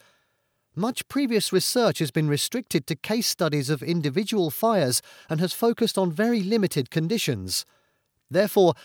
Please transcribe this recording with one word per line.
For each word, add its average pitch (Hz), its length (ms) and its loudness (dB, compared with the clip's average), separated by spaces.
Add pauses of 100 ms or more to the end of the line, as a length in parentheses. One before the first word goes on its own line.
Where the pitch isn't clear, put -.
(720)
Much 220 360 -4
previous 185 420 0
research - 480 2
has 156 120 0
been 156 180 2
restricted - 580 -2
to 165 80 -4
case 220 320 -4
studies 147 420 -2
of 147 140 -2
individual 170 640 0
fires 180 520 0 (280)
and 160 120 -2
has 180 100 0
focused 233 460 0
on 190 120 2
very 214 320 0
limited 185 480 0
conditions. 156 760 -2 (640)
Therefore, 185 560 4